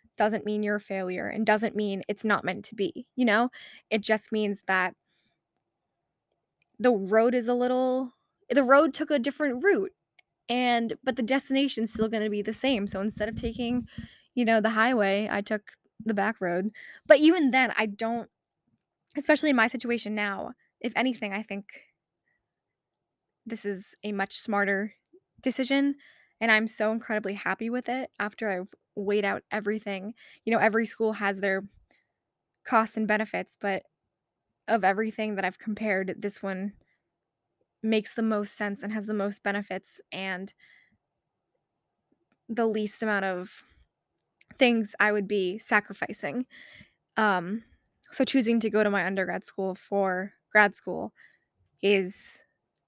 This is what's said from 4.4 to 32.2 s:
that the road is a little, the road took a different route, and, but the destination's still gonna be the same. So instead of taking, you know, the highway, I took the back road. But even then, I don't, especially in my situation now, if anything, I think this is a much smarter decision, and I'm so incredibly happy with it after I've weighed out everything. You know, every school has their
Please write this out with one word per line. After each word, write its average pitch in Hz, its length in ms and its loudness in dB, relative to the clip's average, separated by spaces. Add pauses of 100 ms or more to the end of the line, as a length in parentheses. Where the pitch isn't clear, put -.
that 185 280 0 (1800)
the 240 120 4
road 220 440 4
is 233 140 0
a 247 60 2
little, 254 600 0 (340)
the 262 160 4
road 277 280 8
took 302 180 -4
a 294 80 2
different 262 440 -2
route, 226 300 4 (560)
and, 240 460 2 (100)
but 247 120 -2
the 269 60 0
destination's 262 680 0
still 220 160 0
gonna 214 220 -2
be 208 120 -2
the 214 100 -4
same. 220 340 0
So 196 140 -4
instead 208 280 -2
of 220 120 -8
taking, 240 460 -2 (480)
you 247 100 2
know, 220 160 6
the 214 100 2
highway, 220 600 2
I 202 120 -2
took 208 300 -6 (320)
the 220 100 0
back 202 260 -2
road. 185 300 -2 (360)
But 294 120 10
even 311 320 6
then, 254 260 2
I 220 100 0
don't, 226 420 -6 (880)
especially 302 340 2
in 269 60 4
my 226 100 4
situation 233 480 -4
now, 202 380 -6 (280)
if - 160 -6
anything, 226 360 -2
I 202 100 -6
think 202 240 -10 (1800)
this 226 200 -8
is 196 380 -6
a 214 100 -6
much 196 280 -4
smarter 202 540 0 (480)
decision, 277 540 0 (440)
and 233 100 0
I'm 214 180 4
so 220 240 -2
incredibly 214 420 -4
happy 196 340 -4
with 240 200 -4
it 254 300 -6
after 208 320 -4
I've 185 180 -4 (280)
weighed 202 280 0
out 196 260 -2
everything. 208 640 -4 (300)
You 226 100 2
know, 226 60 8
every 220 260 4
school 220 280 0
has 202 260 -2
their 196 240 0 (1000)